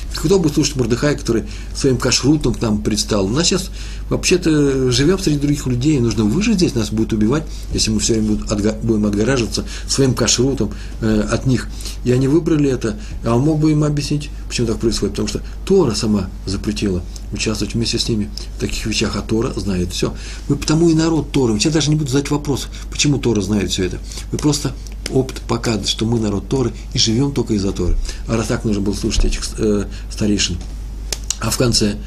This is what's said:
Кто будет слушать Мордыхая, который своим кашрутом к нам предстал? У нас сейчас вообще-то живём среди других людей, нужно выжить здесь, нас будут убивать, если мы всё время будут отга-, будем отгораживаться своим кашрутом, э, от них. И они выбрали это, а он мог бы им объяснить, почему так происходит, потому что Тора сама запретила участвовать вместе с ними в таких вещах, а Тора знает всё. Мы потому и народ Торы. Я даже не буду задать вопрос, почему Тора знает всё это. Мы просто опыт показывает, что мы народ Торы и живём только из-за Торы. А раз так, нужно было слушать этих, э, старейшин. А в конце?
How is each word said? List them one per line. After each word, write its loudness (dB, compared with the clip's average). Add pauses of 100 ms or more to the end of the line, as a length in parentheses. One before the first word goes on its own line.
(160)
Кто 4
будет 2
слушать 0
Мордыхая, 0
который 0 (320)
своим 2
кашрутом 2
к -6
нам 0
предстал? 0
У 0
нас 0
сейчас -2 (360)
вообще-то 2
живём 4
среди 2
других 0
людей, 2
нужно 2
выжить 2
здесь, 2
нас 0
будут 0
убивать, 2 (300)
если 0
мы 0
всё 2
время 2
будут 0
отга-, 0
будем 2
отгораживаться 0 (200)
своим 2
кашрутом, 0 (300)
э, 2
от -2
них. 2 (380)
И 4
они 2
выбрали 4
это, -2 (300)
а 4
он 4
мог 2
бы 4
им 2
объяснить, -2 (180)
почему 0
так -2
происходит, 0
потому -4
что -4 (240)
Тора 4
сама 0 (160)
запретила -2 (300)
участвовать -2
вместе 0
с -2
ними -2 (260)
в -10
таких -4
вещах, -2
а -2
Тора 0
знает -2
всё. -2 (340)
Мы 2
потому 4
и 6
народ 2
Торы. 4
Я 2
даже 2
не 4
буду -2
задать 0
вопрос, -2 (200)
почему 2
Тора 2
знает 0
всё 0
это. -2 (340)
Мы -2
просто 0 (380)
опыт 0
показывает, -2
что -2
мы 2
народ -2
Торы 0 (200)
и -2
живём 2
только 0
из-за 0
Торы. 2 (320)
А 0
раз 0
так, -2
нужно 2
было 0
слушать 2
этих, 0 (160)
э, 2 (260)
старейшин. 0 (840)
А -2
в -2
конце? 2 (120)